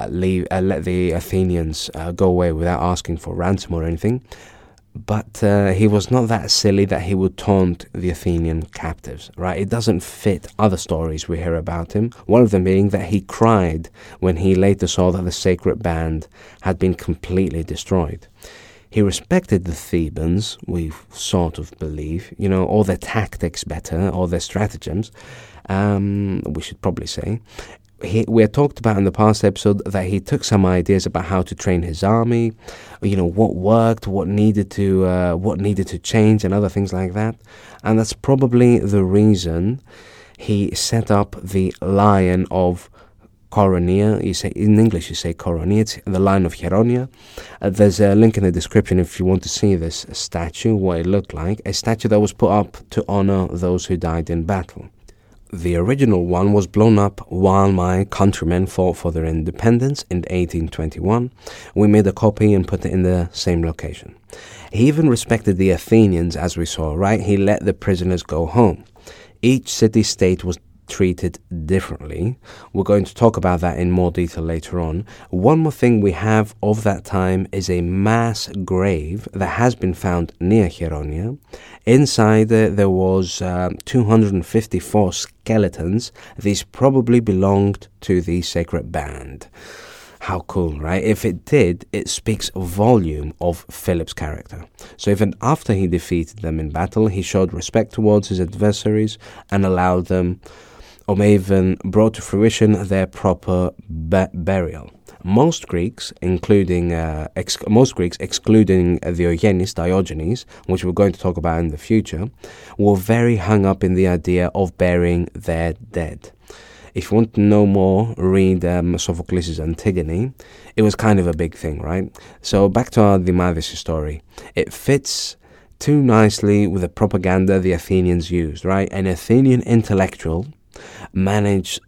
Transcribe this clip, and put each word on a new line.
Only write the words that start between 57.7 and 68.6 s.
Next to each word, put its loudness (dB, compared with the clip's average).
my 0
countrymen 0
fought -2
for -4
their -4
independence 0
in -4
eighteen -2
twenty-one. -2
We 4
made 6
a 2
copy 2
and 2
put -6
it -4
in 0
the 2
same -2
location. -8
He 4
even 2
respected 0
the 2
Athenians, 2
as -4
we -4
saw, -4
right? 0
He 0
let 0
the 0
prisoners -2
go -4
home. 2